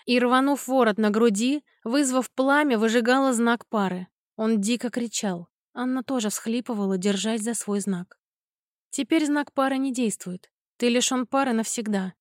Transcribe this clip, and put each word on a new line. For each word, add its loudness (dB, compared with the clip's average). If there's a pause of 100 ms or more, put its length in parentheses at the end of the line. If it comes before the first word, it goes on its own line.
и, 2
рванув 2
ворот 2
на 4
груди, 2 (220)
вызвав 0
пламя, 2
выжигала 2
знак 0
пары. -2 (300)
Он 0
дико -2
кричал. -6 (260)
Анна -4
тоже -2
всхлипывала, -2
держась -2
за -4
свой -4
знак. -6 (720)
«Теперь 0
знак -2
пары 0
не -2
действует. -4 (280)
Ты 2
лишён 0
пары 0
навсегда. -2